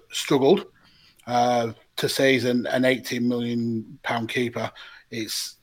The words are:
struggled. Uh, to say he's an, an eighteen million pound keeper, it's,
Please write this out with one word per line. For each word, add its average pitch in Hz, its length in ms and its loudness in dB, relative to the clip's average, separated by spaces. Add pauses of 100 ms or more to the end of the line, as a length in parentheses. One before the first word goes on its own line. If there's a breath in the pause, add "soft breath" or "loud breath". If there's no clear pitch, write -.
(120)
struggled. 151 540 2 (640 soft breath)
Uh, 120 460 2 (240)
to 143 100 0
say 135 260 4
he's 120 120 2
an, 123 220 2
an 127 180 0
eighteen 123 420 0
million 120 760 -4
pound 117 260 -4
keeper, 123 420 -4 (400 loud breath)
it's, - 520 -8